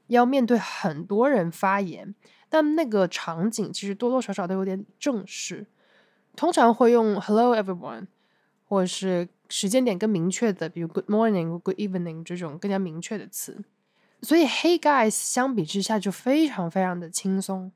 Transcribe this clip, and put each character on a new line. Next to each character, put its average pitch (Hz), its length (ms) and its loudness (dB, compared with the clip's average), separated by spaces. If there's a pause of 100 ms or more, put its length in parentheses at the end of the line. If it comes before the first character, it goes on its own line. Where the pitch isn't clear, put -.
要 240 180 4
面 262 200 2
对 233 120 4
很 165 480 -4
多 226 240 2
人 180 220 2
发 196 300 0
言， 160 340 -10 (340)
但 311 260 4
那 320 100 2
个 202 220 2
场 175 440 -4
景 196 220 -4
其 - 120 -10
实 202 80 -4
多 240 160 -2
多 254 120 2
少 208 100 -8
少 190 160 -4
都 190 80 -2
有 190 80 -2
点 196 220 -4 (120)
正 214 300 -4
式。 - 400 -12 (680)
通 339 160 0
常 240 220 6
会 233 180 6
用 220 280 2
“Hello 226 360 2
everyone”， 180 520 -6 (580)
或 196 160 0
者 180 60 0
是 180 400 -2 (220)
时 - 200 -2
间 254 140 4
点 208 140 0
更 220 120 0
明 180 200 0
确 214 220 0
的， 165 180 -4
比 170 120 -8
如 165 60 -4
good - 220 -6
morning 208 400 2
或 170 100 -6
good - 180 -4
evening 175 460 -6
这 180 140 -8
种 156 200 -10
更 202 120 -6
加 196 80 0
明 170 240 -4
确 214 160 -8
的 - 100 -12
词。 - 360 -14 (580)
所 - 140 2
以 330 100 8
hey 320 340 2
guys 254 320 4
相 254 440 -2
比 185 80 0
之 196 180 -2
下 214 180 0
就 190 120 -2
非 294 360 2
常 185 220 -4
非 190 120 -2
常 180 180 -2
的 170 100 -12
轻 190 320 -2
松， 190 340 -8